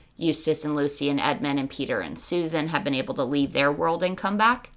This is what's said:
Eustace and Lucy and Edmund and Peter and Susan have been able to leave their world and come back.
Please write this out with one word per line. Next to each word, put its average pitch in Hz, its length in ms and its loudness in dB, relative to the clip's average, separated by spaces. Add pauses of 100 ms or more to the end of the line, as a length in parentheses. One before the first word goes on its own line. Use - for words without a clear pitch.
(160)
Eustace 156 480 0
and 151 120 -2
Lucy 143 320 0
and 143 120 2
Edmund 143 400 0
and 135 100 -4
Peter 120 300 -2
and 78 180 -8
Susan 160 500 0
have 156 160 -2
been 139 100 0
able 131 200 -2
to 139 100 0
leave 139 280 0
their 139 180 4
world 165 320 0
and 185 140 -2
come 196 200 -2
back. 233 400 2